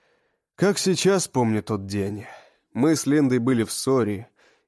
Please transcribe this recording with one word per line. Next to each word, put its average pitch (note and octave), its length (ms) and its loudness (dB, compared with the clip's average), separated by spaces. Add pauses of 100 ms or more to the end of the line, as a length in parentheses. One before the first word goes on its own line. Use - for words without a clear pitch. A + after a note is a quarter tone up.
(540)
"Как F#3+ 240 0
сейчас F#3 480 2
помню A2 360 0
тот G2 240 -6
день. G2+ 400 -6 (460)
Мы D3+ 220 2
с - 120 -4
Линдой C3+ 320 2
были A#2 260 0
в - 80 -6
ссоре, A2 560 -2 (400)